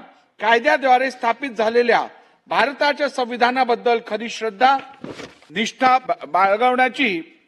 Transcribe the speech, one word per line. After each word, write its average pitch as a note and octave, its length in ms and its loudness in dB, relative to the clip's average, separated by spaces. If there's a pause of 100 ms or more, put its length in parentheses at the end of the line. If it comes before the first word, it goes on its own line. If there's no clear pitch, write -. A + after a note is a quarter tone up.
(400)
कायद्याद्वारे B3+ 720 2
स्थापित B3 400 -4
झालेल्या A3 560 0 (400)
भारताच्या C#4 640 0
संविधानाबद्दल A#3+ 960 0
खरी A3 220 -8
श्रद्धा, A3+ 500 0 (720)
निष्ठा B3+ 480 0
बा-, E3+ 300 -6
बाळगण्याची G#3+ 920 0 (260)